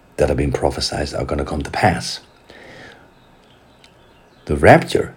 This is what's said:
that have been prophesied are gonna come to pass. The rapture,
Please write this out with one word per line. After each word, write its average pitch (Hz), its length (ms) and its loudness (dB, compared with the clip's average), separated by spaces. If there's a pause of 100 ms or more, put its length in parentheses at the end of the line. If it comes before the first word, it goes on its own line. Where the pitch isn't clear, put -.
(180)
that 71 120 2
have 71 80 0
been 71 160 0
prophesied 73 640 -4
are - 100 -4
gonna 76 180 -4
come 76 200 -6
to - 80 -10
pass. - 480 -2 (2250)
The 76 100 -2
rapture, - 600 4